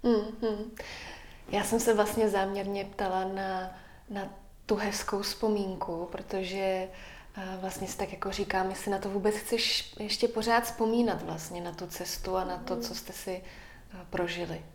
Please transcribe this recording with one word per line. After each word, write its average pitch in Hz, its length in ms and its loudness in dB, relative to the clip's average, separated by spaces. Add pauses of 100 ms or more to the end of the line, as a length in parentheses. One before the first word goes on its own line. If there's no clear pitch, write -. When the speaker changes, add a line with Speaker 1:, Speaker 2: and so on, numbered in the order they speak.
Speaker 1:
Mhm. 220 680 2 (760)
Já 202 160 2
jsem 226 160 4
se 233 140 6
vlastně 214 340 6
záměrně 196 560 2
ptala 190 400 0
na, 190 460 -2 (400)
na 196 180 -4 (380)
tu 214 100 4
hezkou 202 460 0
vzpomínku, 190 920 0
protože, 190 760 0 (480)
eh, 190 240 -6
vlastně 185 280 -4
si - 100 -8
tak 196 140 -2
jako 190 180 -4
říkám, 190 400 0
jestli 190 200 -4
na 196 80 2
to 202 120 -2
vůbec 202 240 4
chceš - 680 0
ještě 214 280 2
pořád 233 360 4
vzpomínat 226 580 4
vlastně, 170 380 -6
na 175 120 -4
tu 175 140 -6
cestu - 500 -2
a 185 80 4
na 180 140 -2
to, - 160 -2
Speaker 2:
Mm. 240 80 -2
Speaker 1:
co 233 120 -4
jste - 180 -8
si, 185 300 -6 (520)
eh, 180 160 -12
prožili. 170 520 -2 (120)